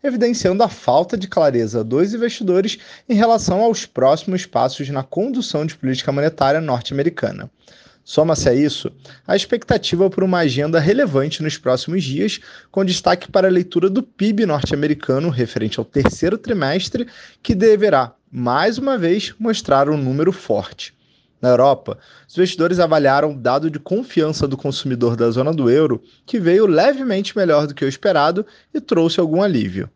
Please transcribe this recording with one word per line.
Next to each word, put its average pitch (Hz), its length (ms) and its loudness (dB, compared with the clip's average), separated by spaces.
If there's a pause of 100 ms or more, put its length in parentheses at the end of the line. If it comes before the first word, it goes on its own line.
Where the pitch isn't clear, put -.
evidenciando 233 600 0
a 226 60 2
falta 165 480 0
de 185 100 -6
clareza 120 560 0
dos 147 300 0
investidores 202 640 -2 (320)
em 240 60 2
relação 214 440 2
aos 226 260 0
próximos 156 600 0
passos 131 420 -2
na 135 160 -6
condução 214 640 -4
de 160 100 -8
política 131 340 -4
monetária 143 520 0
norte-americana. 131 880 -4 (500)
Soma-se 151 460 0
a 127 60 4
isso 143 360 0 (380)
a 185 80 2
expectativa 196 760 0
por 185 140 -2
uma 185 140 2
agenda 151 420 0
relevante 156 640 0
nos 151 140 -4
próximos 143 440 -2
dias, 156 380 -4 (320)
com 196 140 0
destaque 180 440 -2
para 190 200 4
a - 20 2
leitura 180 380 0
do 202 120 0
pib 214 440 -2
norte-americano 147 840 -2
referente 117 520 -2
ao 117 40 -6
terceiro 160 540 -2
trimestre, 190 680 -4 (380)
que 240 100 -2
deverá, 196 600 2 (160)
mais 131 460 0
uma 269 200 -2
vez, 180 400 -2
mostrar 147 520 0
um 151 80 0
número 143 340 0
forte. - 680 -6 (440)
Na 123 60 0
Europa, 123 500 2 (300)
os - 80 -20
investidores 175 460 0
avaliaram 147 500 4
o 143 60 -12
dado 131 340 0
de 151 80 -10
confiança 156 680 -2
do 139 120 -4
consumidor 123 580 -2
da 117 160 2
zona 131 220 0
do 139 160 0
euro, 151 340 2 (220)
que - 120 -6
veio 185 280 4
levemente 208 720 0
melhor 156 280 2
do 143 80 -10
que 135 120 -4
o - 20 0
esperado 170 580 0 (280)
e 311 80 -4
trouxe 170 400 0
algum 165 200 0
alívio. 107 540 -2